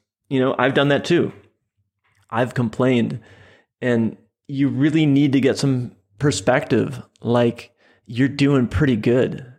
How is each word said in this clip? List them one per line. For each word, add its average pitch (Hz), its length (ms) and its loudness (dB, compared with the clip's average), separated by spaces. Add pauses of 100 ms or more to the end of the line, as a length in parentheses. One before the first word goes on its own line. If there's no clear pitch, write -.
(280)
you 135 120 -2
know, 131 180 0
I've 135 160 2
done 143 140 2
that 139 180 0
too. 131 260 0 (960)
I've 120 240 -4
complained, 123 680 -2 (600)
and 120 380 -2 (300)
you 139 200 0
really 151 380 2
need 139 260 2
to 135 80 2
get 117 160 2
some 127 360 -2 (260)
perspective. 131 840 -2 (200)
Like, 120 500 -2 (320)
you're 127 240 -2
doing 139 400 2
pretty 135 280 0
good. 120 640 -2